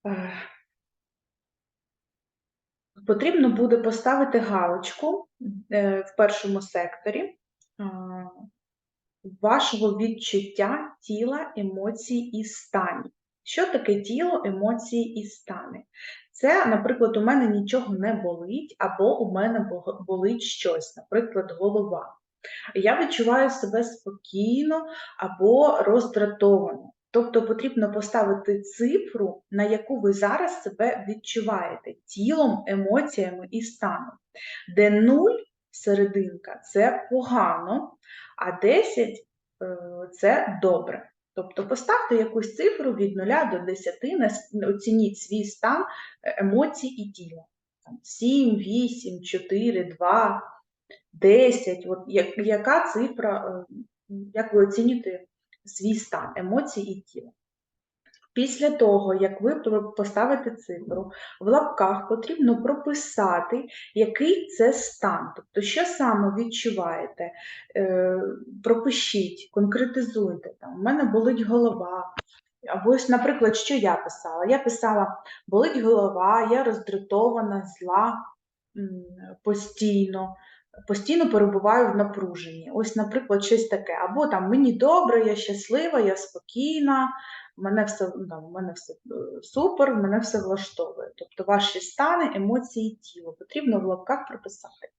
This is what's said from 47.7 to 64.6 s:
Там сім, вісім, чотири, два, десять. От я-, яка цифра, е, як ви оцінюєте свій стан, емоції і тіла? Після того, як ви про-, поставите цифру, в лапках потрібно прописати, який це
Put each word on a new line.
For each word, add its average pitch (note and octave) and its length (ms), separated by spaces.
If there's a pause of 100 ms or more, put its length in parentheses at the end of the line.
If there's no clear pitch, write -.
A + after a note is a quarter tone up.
Там - 180
сім, B3 540
вісім, G3 640
чотири, G3 640
два, G3+ 580 (720)
десять. G3+ 760
От F#3 100 (100)
я-, F#3+ 280
яка A3 560
цифра, G#3 800
е, G3 40 (600)
як A3 200
ви G3+ 120
оцінюєте A3 580 (400)
свій G#3 300
стан, - 420
емоції G3 640
і - 20
тіла? - 300 (1000)
Після C4+ 380
того, G3+ 440
як F#3+ 260
ви B3+ 140
про-, G#3+ 380
поставите A#3 580
цифру, F3+ 600 (300)
в G3 80
лапках B3+ 600
потрібно A#3 540
прописати, B3+ 1000 (300)
який C#4+ 520
це A#3+ 260